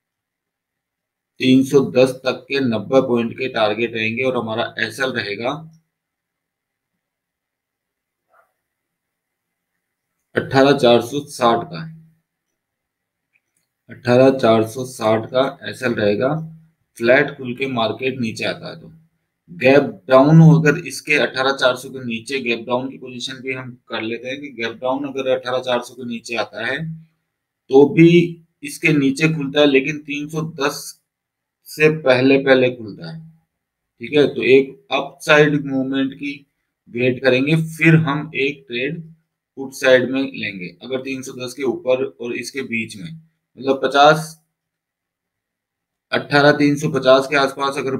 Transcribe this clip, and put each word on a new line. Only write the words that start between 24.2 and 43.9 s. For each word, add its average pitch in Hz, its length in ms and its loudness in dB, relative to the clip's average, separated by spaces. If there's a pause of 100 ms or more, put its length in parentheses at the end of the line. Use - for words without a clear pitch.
हैं 143 120 -10
कि 143 140 -16
गैप 113 240 -8
डाउन 135 300 -4
अगर 127 280 -2
अठारह 127 260 -4
चार 123 200 -2
सौ - 120 -18
के 123 140 -12
नीचे 117 300 -10
आता 107 280 -8
है 135 120 -4 (920)
तो 135 200 8
भी 165 180 8 (540)
इसके 156 320 -2
नीचे 147 360 0
खुलता 139 300 -2
है, 147 80 6
लेकिन 139 320 0
तीन 147 280 -10
सौ 156 220 -8 (100)
दस - 360 -6 (720)
से 151 200 2 (100)
पहले 131 400 4
पहले 127 320 4
खुलता 104 400 -12
है, - 80 -14 (840)
ठीक 117 120 -12
है। 147 160 4
तो 113 160 -6
एक 135 260 6 (220)
upside 147 720 2
moment 135 480 -4
की 143 180 -10 (580)
wait 123 320 -2
करेंगे, 135 340 2
फिर 160 400 2
हम 147 400 -2
एक 139 320 -6
trade 139 320 -8 (580)
put 135 160 -12
side 127 360 2
में 135 120 -4
लेंगे। 104 460 -10 (140)
अगर 131 180 -8
तीन 131 220 -10
सौ 131 120 -14
दस 123 200 -10
के 143 100 -12
ऊपर 127 400 -2
और 120 300 -10
इसके 123 300 -10
बीच 110 320 -8
में, 85 140 -14 (480)
मतलब 135 240 -2
पचास, 151 540 4 (1800)